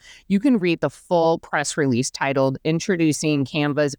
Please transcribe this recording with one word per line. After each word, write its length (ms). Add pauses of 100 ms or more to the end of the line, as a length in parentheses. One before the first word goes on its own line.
(280)
you 100
can 200
read 220
the 100
full 480
press 380
release 340
titled 520
Introducing 800
Canva's 540